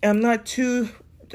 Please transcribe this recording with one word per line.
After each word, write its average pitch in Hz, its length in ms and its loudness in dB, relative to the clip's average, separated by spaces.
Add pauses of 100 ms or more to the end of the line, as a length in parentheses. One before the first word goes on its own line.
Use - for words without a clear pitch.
I'm 208 200 2
not 226 260 0
too, 247 440 -2 (440)